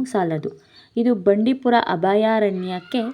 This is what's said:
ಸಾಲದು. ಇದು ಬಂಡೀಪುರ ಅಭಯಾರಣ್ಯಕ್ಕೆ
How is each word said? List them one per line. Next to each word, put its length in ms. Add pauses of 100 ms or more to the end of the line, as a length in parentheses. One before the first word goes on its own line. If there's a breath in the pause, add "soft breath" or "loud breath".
ಸಾಲದು. 460 (460 soft breath)
ಇದು 180
ಬಂಡೀಪುರ 600 (140)
ಅಭಯಾರಣ್ಯಕ್ಕೆ 1120 (140)